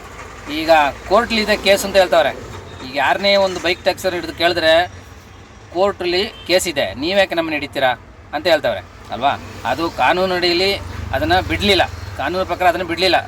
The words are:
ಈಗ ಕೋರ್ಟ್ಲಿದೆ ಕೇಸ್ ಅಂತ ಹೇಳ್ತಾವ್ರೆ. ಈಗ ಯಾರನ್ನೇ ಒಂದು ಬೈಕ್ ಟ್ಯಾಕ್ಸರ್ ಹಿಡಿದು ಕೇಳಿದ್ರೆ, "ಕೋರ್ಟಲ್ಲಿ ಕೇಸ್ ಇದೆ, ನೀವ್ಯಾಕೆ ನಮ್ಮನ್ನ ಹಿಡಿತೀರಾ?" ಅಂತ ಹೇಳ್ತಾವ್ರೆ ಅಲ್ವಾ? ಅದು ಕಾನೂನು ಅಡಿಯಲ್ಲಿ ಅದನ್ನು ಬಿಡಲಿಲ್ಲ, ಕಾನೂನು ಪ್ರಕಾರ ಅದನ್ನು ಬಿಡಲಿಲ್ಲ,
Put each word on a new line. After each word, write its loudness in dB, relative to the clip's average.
ಈಗ 0
ಕೋರ್ಟ್ಲಿದೆ 2
ಕೇಸ್ 2
ಅಂತ -2
ಹೇಳ್ತಾವ್ರೆ. 4
ಈಗ -10
ಯಾರನ್ನೇ 2
ಒಂದು 0
ಬೈಕ್ -2
ಟ್ಯಾಕ್ಸರ್ -2
ಹಿಡಿದು -6
ಕೇಳಿದ್ರೆ, 2
"ಕೋರ್ಟಲ್ಲಿ 0
ಕೇಸ್ 2
ಇದೆ, -2
ನೀವ್ಯಾಕೆ 0
ನಮ್ಮನ್ನ -2
ಹಿಡಿತೀರಾ?" -2
ಅಂತ -4
ಹೇಳ್ತಾವ್ರೆ 2
ಅಲ್ವಾ? 0
ಅದು -2
ಕಾನೂನು 2
ಅಡಿಯಲ್ಲಿ 0
ಅದನ್ನು 0
ಬಿಡಲಿಲ್ಲ, 2
ಕಾನೂನು -4
ಪ್ರಕಾರ 0
ಅದನ್ನು 0
ಬಿಡಲಿಲ್ಲ, 2